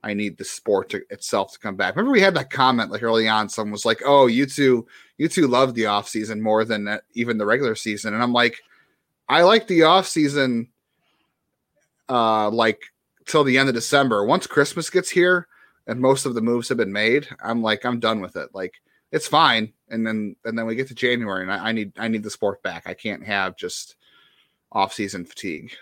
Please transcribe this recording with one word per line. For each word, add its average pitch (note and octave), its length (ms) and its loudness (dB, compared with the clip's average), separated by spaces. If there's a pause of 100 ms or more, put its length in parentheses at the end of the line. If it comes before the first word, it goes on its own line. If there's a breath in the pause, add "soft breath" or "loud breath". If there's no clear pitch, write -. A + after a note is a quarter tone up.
I G#2+ 100 -8
need G#2 240 -6
the G2 80 -12
sport - 440 -2
to, G#2 200 -8
itself - 440 -6
to - 60 -20
come G2+ 160 -10
back. F#2+ 200 -2
Remember A#3+ 160 -2
we A3 100 4
had F#3+ 140 4
that C3 160 -4
comment, B2+ 400 2
like, G#2+ 100 -8
early A2+ 260 2
on, G#2+ 220 0
someone G#2 220 -6
was G#2 120 -10
like, A2+ 220 0
"Oh, C#3 220 8
you A#2+ 180 2
two, C3 420 2 (300 soft breath)
you D3+ 100 -2
two D3+ 200 2
love B2+ 260 4
the A2+ 140 0
off G#2 200 0
season G#2+ 320 -6
more A2 240 2
than, G#2+ 240 -4
uh, G#2 120 -4 (140)
even A#2 260 -4
the G#2 80 -2
regular A#2+ 260 0
season." G#2+ 400 -6
And A2+ 80 -2
I'm B2 100 0
like, A#2+ 300 0 (640 soft breath)
"I D3+ 140 4
like G#3+ 240 4
the E3 180 4
off F3 240 4
season, C#3 640 0 (1400)
uh, A2 440 2
like, A2+ 420 -2 (320)
till D3+ 180 2
the C3 140 4
end C3+ 120 4
of A#2+ 60 0
December. A#2 480 2
Once C3 220 0
Christmas D3 460 0
gets F3+ 180 -2
here F3+ 380 2 (400 soft breath)
and A#2+ 120 -6
most C3+ 280 2
of A#2+ 80 -4
the A#2 60 -2
moves A#2 280 0
have B2 80 -2
been G2 160 -2
made, A#2 340 0 (160)
I'm A#2 200 -4
like, G#2+ 200 0
I'm B2 160 -2
done A2 220 -2
with F2 140 -10
it. C#2+ 180 -10
Like, F#2 220 -10 (360)
it's D#3 160 -4
fine." B2 460 2 (160)
And A2+ 160 -4
then, G#2+ 300 -6 (100)
and A2+ 120 -6
then A2+ 100 -4
we A2+ 80 -4
get C3+ 140 -6
to A#2+ 60 -16
January, A#2 460 -2
and F#2 100 -6
I, G2+ 180 -4
I - 20 -2
need, G#2+ 260 -6
I A2+ 100 -6
need A2+ 140 -2
the G#2+ 80 -10
sport G2 320 -4
back. F2 240 -8
I F2+ 80 -10
can't - 320 -10
have G2 320 -4
just - 380 -12 (760 soft breath)
off G2 220 -2
season F#2+ 320 -6
fatigue - 560 -12